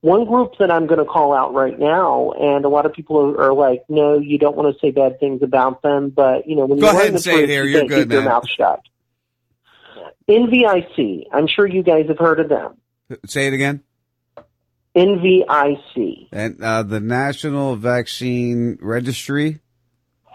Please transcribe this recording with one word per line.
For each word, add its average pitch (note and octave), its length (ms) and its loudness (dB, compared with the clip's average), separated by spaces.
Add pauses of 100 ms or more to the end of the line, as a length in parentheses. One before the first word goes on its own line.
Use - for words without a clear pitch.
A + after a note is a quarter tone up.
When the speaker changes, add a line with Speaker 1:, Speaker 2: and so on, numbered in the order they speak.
Speaker 1:
One G3 240 2
group A#3+ 340 -2
that G3 100 2
I'm E3 160 2
gonna D#3 200 2
call C#3+ 280 0
out C#3+ 220 0
right C3+ 220 -2
now, D3 540 0
and C#3+ 340 0
a C#3+ 40 2
lot D3 160 2
of D3+ 80 -2
people D#3 260 -4
are, C#3+ 300 2
are C3+ 40 2
like, C3+ 360 2
"No, D3 300 2
you D3 180 -2
don't D3 180 2
wanna D3 240 0
say C#3+ 120 0
bad C3 280 0
things C#3 220 -2
about C3 400 0
them," C#3+ 280 0
but, C3+ 380 2
you D#3 80 -4
know, C#3 120 2
when C#3 120 2
Speaker 2:
Go D3 60 4
Speaker 1:
you're G#3 80 6
Speaker 2:
ahead F3+ 60 4
Speaker 1:
running G3 100 4
Speaker 2:
and F3+ 80 -4
Speaker 1:
a - 20 -2
Speaker 2:
say F3 120 -4
it E3+ 60 4
Speaker 1:
place, D3 120 2
Speaker 2:
here. C#3+ 140 0
Speaker 1:
you C#3 80 -2
Speaker 2:
You're D3 100 4
Speaker 1:
can't C3 80 -2
Speaker 2:
good, D3 140 2
Speaker 1:
keep A#2 80 -4
your C#3 100 2
Speaker 2:
man. C3+ 80 0
Speaker 1:
mouth A#2+ 180 0
shut. - 340 -2 (1500)
N A3+ 240 4
V B3 160 4
I F3+ 280 0
C, G2 360 -4
I'm D#3 160 0
sure G#3 180 2
you F#3 180 -2
guys D#3+ 260 2
have D#3 100 -2
heard D#3+ 200 2
of D#3+ 100 0
them. - 260 -4 (500)
Speaker 2:
Say C#3 220 -4
it C3+ 60 -2
again. C#3 280 -4 (1120)
Speaker 1:
N F#3 280 2
V F#3 280 4
I C#3+ 260 0 (200)
C. G#2 360 -8
Speaker 2:
And, G#2 320 -8
uh, A2+ 200 -2
the G#2+ 160 -6
National C#3 760 -4
Vaccine A#2+ 1040 -4
Registry? C3+ 800 -6 (760)